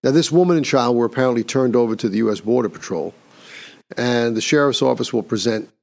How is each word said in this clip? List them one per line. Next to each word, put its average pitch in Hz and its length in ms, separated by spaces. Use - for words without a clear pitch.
Now, 131 80
this 160 200
woman 175 240
and 147 80
child 123 320
were 120 80
apparently 120 400
turned 127 320
over 117 200
to 113 120
the 101 100
U 110 120
S 98 100
Border 113 280
Patrol, 82 440
and 120 400
the 110 40
sheriff's 143 400
office 131 320
will 113 100
present 110 460